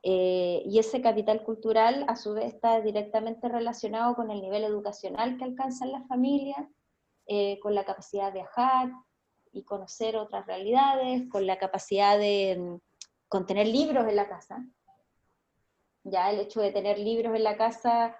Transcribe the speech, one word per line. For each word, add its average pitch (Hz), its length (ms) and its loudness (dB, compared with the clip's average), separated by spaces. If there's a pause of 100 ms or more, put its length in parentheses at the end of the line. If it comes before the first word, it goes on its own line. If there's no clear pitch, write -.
Eh, 185 600 2
y 202 140 2
ese 220 240 0
capital 220 420 2
cultural, 226 640 2
a 233 80 -2
su 214 160 -6
vez, 226 220 -4
está 226 260 2
directamente 214 680 -4
relacionado 233 680 -2
con 226 140 -4
el 208 100 -4
nivel 196 240 -2
educacional 208 720 -4
que 262 80 -8
alcanzan 254 480 -6
las 262 160 -10
familias, 277 580 0 (600)
eh, 202 340 0
con 208 140 -2
la 196 100 0
capacidad 196 480 -6
de 190 80 -8
viajar 254 500 2 (600)
y 196 120 -12
conocer 208 520 -6
otras 202 300 -6
realidades, 254 800 2
con 196 180 0
la 190 120 0
capacidad 202 600 2
de, 202 400 2
mm, 175 180 -8 (520)
con 185 160 -2
tener 202 220 2
libros 254 420 2
en 208 80 2
la 202 100 2
casa. 202 380 -14 (1400)
Ya 190 280 2
el 208 100 0
hecho 208 220 -2
de 196 100 2
tener 202 260 0
libros 226 380 0
en 220 80 2
la 214 140 2
casa 233 600 2